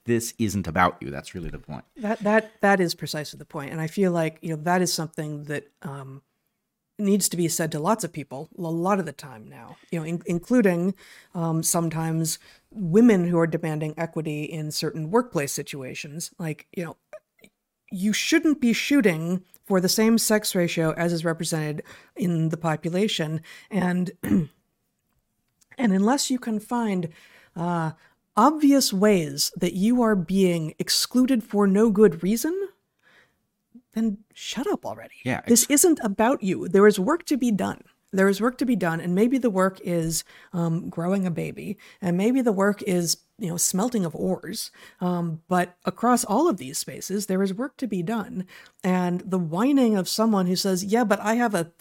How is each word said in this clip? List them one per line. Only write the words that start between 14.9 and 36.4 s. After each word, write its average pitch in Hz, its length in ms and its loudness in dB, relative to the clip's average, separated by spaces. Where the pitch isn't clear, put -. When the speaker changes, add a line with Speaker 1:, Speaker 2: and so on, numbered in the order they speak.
Speaker 2:
workplace 190 400 0
situations. 143 880 -10
Like, 156 280 -8
you 175 80 -6
know, 160 120 -14
you 202 220 -2
shouldn't 320 480 2
be 233 140 4
shooting 180 680 2
for 190 160 2
the 180 80 2
same 220 300 4
sex 214 360 0
ratio 165 380 0
as 170 220 -2
is 165 100 -4
represented 160 580 -4
in 170 340 0
the 165 80 -4
population. 160 840 -2
And, 180 460 0
<clears throat> - 60 -20
and 190 280 0
unless 220 520 2
you 254 80 -2
can 220 220 -6
find, 208 480 -4
uh, 170 360 -2
obvious 277 560 4
ways 180 640 2
that 175 180 0
you 233 280 2
are 220 140 4
being 175 600 2
excluded 254 640 0
for 202 240 2
no 208 240 4
good 185 320 6
reason, 311 460 -2
then 220 260 -2
shut - 380 -8
up - 160 -4
already. 110 280 -12
Speaker 1:
Yeah, - 220 -2
Speaker 2:
This 233 180 6
Speaker 1:
ex- - 60 -4
Speaker 2:
isn't 294 320 4
about 220 400 0